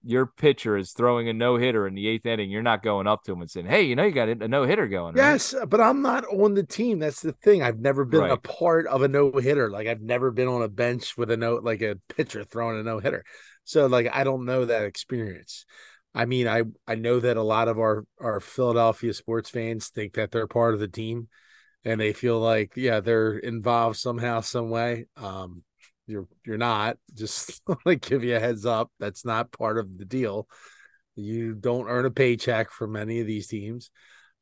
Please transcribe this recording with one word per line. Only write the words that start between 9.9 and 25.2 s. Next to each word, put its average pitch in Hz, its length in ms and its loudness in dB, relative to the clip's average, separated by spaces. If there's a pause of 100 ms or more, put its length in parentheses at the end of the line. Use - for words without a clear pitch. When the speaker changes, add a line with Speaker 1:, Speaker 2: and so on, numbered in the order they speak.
Speaker 2:
never 123 300 0
been 123 160 0
on 123 160 0
a 110 40 0
bench 120 480 -2
with 117 140 -2
a 117 80 0
no-, 117 240 0
like, 110 220 -2
a 101 160 -4 (100)
pitcher 113 340 -4
throwing 113 360 -4
a 107 40 -6
no-hitter. 113 400 -4 (420)
So, 147 200 4
like, 123 260 4
I 135 120 0
don't 131 220 -2
know 127 200 0
that 113 200 0
experience. 101 800 -8 (500)
I 117 100 0
mean, 123 220 0
I, 113 160 2 (240)
I 113 80 -2
know 117 240 2
that 117 180 2
a 110 60 0
lot 110 240 2
of 113 100 0
our, 110 260 2 (160)
our 107 200 -2
Philadelphia 117 720 2
sports - 380 -6
fans 113 380 -6
think 107 240 -8
that 110 180 -4
they're 110 160 -2
part 117 260 2
of 104 60 -2
the 104 80 -4
team 113 400 -8 (580)
and 113 160 0
they 107 120 2
feel 117 260 0
like, 110 360 2
yeah, 123 240 0
they're 110 380 2
involved 117 600 0
somehow, 117 440 -4
some 117 280 -4
way. 117 360 -2 (120)
Um, 95 460 -12 (420)